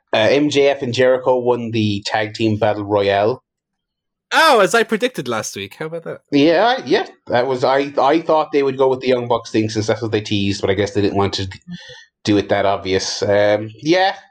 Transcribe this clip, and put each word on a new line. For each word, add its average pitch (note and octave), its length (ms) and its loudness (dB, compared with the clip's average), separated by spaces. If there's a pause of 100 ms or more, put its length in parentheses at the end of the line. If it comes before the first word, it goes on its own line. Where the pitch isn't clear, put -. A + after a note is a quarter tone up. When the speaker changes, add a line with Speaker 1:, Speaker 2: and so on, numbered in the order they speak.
(120)
Speaker 1:
uh, A2 200 2
M D3 180 2
J C#3 200 4
F C#3 120 -2
and B2 120 -6
Jericho B2+ 460 2
won A#2+ 300 -2
the G#2 380 -2
Tag A2 260 -4
Team A2 240 0
Battle G#2 260 0
Royale. G2+ 600 0 (880)
Speaker 2:
Oh, C#4+ 260 4
as F#3 140 2
I A3+ 80 4
predicted G#3+ 460 -4
last A2 280 -4
week. G2+ 200 -10
How D#3 100 -12
about E3 200 -10
that? - 160 -12 (100)
Speaker 1:
Yeah, D#3+ 340 4 (140)
I, - 40 -12
yeah. F#3+ 220 0 (220)
That A#2+ 180 0
was, B2+ 180 -2
I, C#3 380 0
I D3+ 200 4
thought D#3 300 0
they C#3+ 120 2
would C3+ 160 -2
go C3+ 100 4
with B2+ 120 -2
the C3 60 -6
Young B2 200 0
Bucks A#2 240 -2
thing A2 180 0
since A2 160 -4
that's G#2+ 160 -2
what A2 100 -6
they G#2+ 80 0
teased, G2+ 420 -2
but G2 100 0
I - 20 2
guess G2+ 220 -2
they G#2 60 0
didn't G2 160 0
want G2 180 0
to F#2+ 120 -6 (800)
do G#2 120 2
it G2 120 -2
that G2+ 160 0
obvious. F#2+ 560 -2
Um, G#2 540 2
yeah, F3+ 400 0 (160)